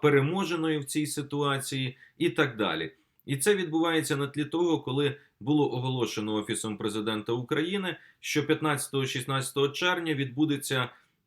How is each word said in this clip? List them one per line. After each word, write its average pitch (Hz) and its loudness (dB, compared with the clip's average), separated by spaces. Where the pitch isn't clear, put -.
переможеною 156 2
в 139 -8
цій 151 -2
ситуації 139 -4
і 165 2
так 135 0
далі. 80 0
І 139 -2
це 208 4
відбувається 160 2
на 139 -2
тлі 147 -4
того, 165 2
коли 135 0
було 143 4
оголошено 123 -2
Офісом 107 -2
Президента 107 -2
України, 165 -2
що 143 -2
п'ятнадцятого-шістнадцятого 139 0
червня 170 0
відбудеться, 135 0